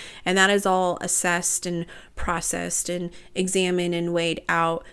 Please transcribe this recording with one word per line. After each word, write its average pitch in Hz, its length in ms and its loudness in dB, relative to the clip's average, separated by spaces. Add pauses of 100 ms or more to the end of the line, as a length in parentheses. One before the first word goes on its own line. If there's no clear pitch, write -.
(240)
And 185 140 2
that 190 100 6
is 202 160 4
all 185 360 2
assessed - 640 0
and 170 200 -2 (280)
processed 170 760 -2
and 175 220 -4 (240)
examined 180 600 2
and 170 200 0
weighed 165 340 0
out 165 440 0